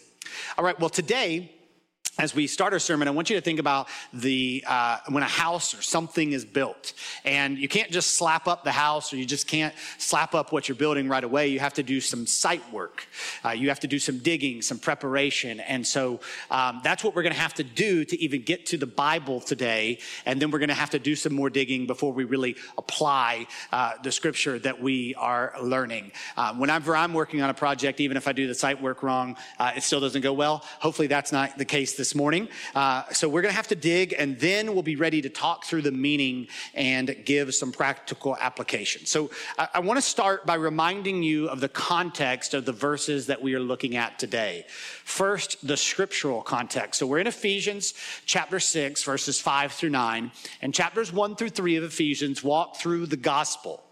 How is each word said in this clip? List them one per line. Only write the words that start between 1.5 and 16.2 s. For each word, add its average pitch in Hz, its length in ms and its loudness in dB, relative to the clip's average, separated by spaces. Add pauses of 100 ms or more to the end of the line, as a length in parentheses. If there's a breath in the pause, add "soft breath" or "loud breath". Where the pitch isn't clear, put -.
as 156 160 0
we 151 140 2
start 196 240 2
our 185 80 2
sermon, 147 300 2
I - 20 2
want 160 180 0
you 220 60 4
to 175 60 2
think 160 180 0
about 139 300 2 (240 loud breath)
the, 131 520 0
uh, 120 340 2 (100)
when 143 120 2
a 135 60 2
house 170 500 0
or - 40 -10
something 165 500 0
is 127 140 -2
built. 110 480 -2 (320 loud breath)
And 139 320 2
you 135 100 -2
can't 208 240 2
just 170 220 2
slap 165 340 2
up 175 160 0
the 143 80 0
house, 147 400 2
or 139 60 -6
you 131 80 -2
just 139 220 -2
can't 156 280 0 (220 loud breath)
slap - 360 2
up 156 200 2
what 143 160 0
you're 127 80 -4
building 143 320 2
right 131 160 2
away. 143 240 2
You 135 100 0
have 139 140 0
to 147 100 0
do 131 160 0
some 120 260 -4
site 170 460 0
work. 95 340 -8 (380 loud breath)
Uh, 117 60 0
you 117 180 0
have 139 140 0
to 147 60 -4
do 139 120 0
some 131 200 -2
digging, 131 420 0
some 117 180 -4
preparation. 135 800 0
And 127 260 -4
so, 127 360 0 (280 loud breath)